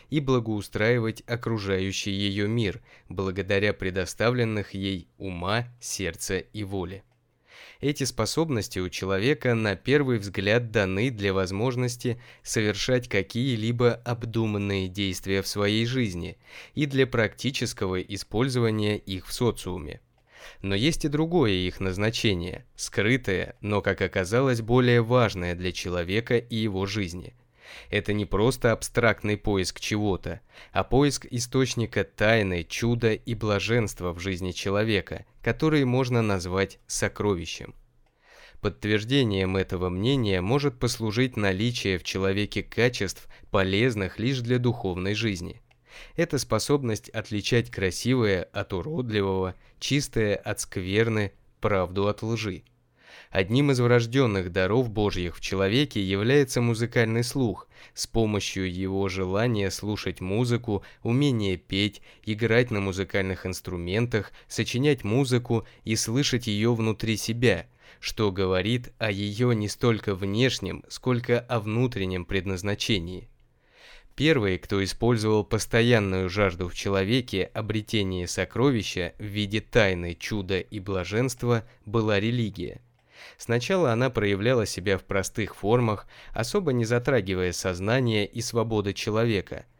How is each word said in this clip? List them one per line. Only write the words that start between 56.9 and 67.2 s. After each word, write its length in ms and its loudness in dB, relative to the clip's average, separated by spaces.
слух. 440 -2
С 140 -8
помощью 640 0
его 360 0
желания 640 0
слушать 500 -4
музыку, 640 0
умение 540 2
петь, 440 -2
играть 460 2
на 100 -2
музыкальных 640 -2
инструментах, 880 -4
сочинять 580 0
музыку 640 2
и 120 0
слышать 500 0
ее 280 2
внутри 420 0
себя, 500 2